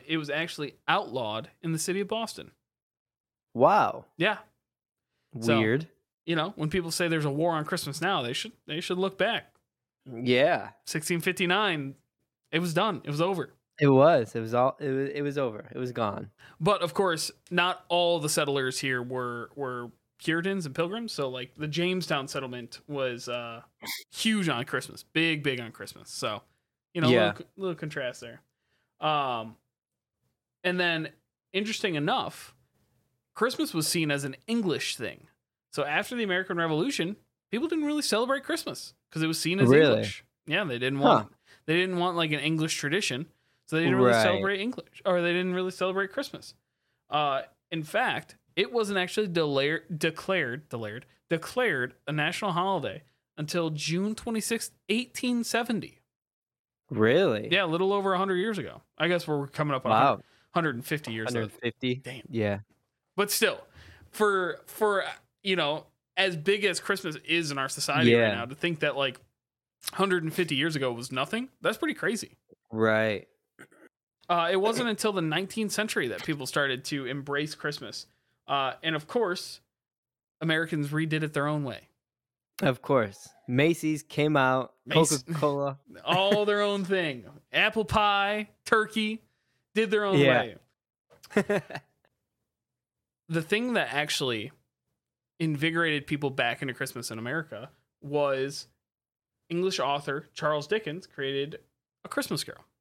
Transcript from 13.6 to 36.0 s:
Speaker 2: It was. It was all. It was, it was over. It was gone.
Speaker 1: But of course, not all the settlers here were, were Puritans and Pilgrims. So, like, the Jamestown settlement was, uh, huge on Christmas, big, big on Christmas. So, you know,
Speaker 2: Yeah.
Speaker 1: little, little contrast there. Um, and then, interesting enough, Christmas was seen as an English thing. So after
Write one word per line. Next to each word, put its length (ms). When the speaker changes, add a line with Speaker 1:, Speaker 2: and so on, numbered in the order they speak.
Speaker 2:
It 80
was. 460
It 60
was 120
all. 260
It 120
was, 240
it 80
was 160
over. 360
It 40
was 140
gone. 380
Speaker 1:
But 220
of 120
course, 360
not 380
all 320
the 80
settlers 520
here 220
were, 540
were 340
Puritans 480
and 80
Pilgrims. 380
So, 180
like, 260
the 120
Jamestown 600
settlement 580
was, 440
uh, 320
huge 380
on 140
Christmas, 400
big, 400
big 160
on 100
Christmas. 400
So, 320
you 80
know, 80
Speaker 2:
Yeah. 200
Speaker 1:
little, 180
little 200
contrast 440
there. 200
Um, 540
and 160
then, 300
interesting 420
enough, 600
Christmas 360
was 140
seen 240
as 140
an 100
English 480
thing. 320
So 120
after 320